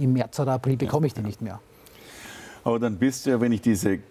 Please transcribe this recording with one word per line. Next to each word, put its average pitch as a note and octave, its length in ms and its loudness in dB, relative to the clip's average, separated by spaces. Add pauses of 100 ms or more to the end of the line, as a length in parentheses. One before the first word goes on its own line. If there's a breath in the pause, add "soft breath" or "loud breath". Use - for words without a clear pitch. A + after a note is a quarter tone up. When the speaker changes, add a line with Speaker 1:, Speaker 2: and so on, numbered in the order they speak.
Speaker 1:
Im C3 100 4
März B2+ 260 -2
oder C3 120 2
April C3 220 0
Speaker 2:
Ja, A#2+ 40 -4
Speaker 1:
bekomme D3+ 280 0
ich - 80 -2
die A#2 60 -8
Speaker 2:
ja. G#2+ 60 -2
Speaker 1:
nicht G#2 160 -8
mehr. G2+ 180 -8 (1000 loud breath)
Speaker 2:
Aber A#2 160 2
dann A2 200 -2
bist B2+ 260 0
du C3+ 60 0
ja, A#2+ 100 4
wenn A#2+ 120 2
ich G#2+ 100 0
diese G2 380 2 (100)